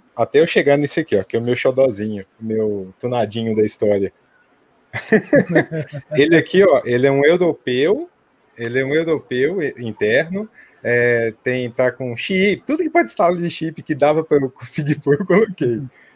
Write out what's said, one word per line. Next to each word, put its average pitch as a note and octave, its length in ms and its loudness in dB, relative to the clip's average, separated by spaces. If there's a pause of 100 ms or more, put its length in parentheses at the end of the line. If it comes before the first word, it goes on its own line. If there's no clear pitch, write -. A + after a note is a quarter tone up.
(160)
até A#2+ 240 2
eu E3 80 6
chegar C#3+ 300 2
nesse D3 220 -2
aqui, D#3 160 -2
ó, F#2+ 80 2
que - 120 -6
é A#2 40 0
o A#2 40 -4
meu A#2+ 120 0
xodozinho, A2 720 0 (160)
o A2+ 40 -10
meu G#2+ 540 -4
tunadinho A2+ 560 -2
da G#2+ 80 2
história. G#2 500 0 (800)
<laughs> D#3+ 1200 -2
Ele D#3 200 4
aqui, F#3 280 4
ó, D#3 220 4
ele B2 200 2
é C#3 60 4
um C#3 120 2
europeu, E3+ 880 0 (480)
ele A#2+ 220 -4
é C3+ 60 0
um C#3 80 -4
europeu D#3 680 -2
e-, C#3 160 -4
interno, C3 720 -2 (340)
é, A#2+ 500 0 (100)
tem, B2+ 260 -4
tá B2+ 220 0
com B2 240 -8
chip, F#3+ 500 -2
tudo D#4 180 -2
que D#4 60 -4
pode E4 200 0
instalar F3+ 280 0
de E3+ 120 -4
chip D#3+ 340 -8
que D#3 100 -4
dava D3+ 300 2
pra D#3 140 2
eu C3+ 120 0
conseguir D3 500 -4
pôr, C#3+ 200 0
eu G3 60 -6
coloquei. F3 560 0 (340)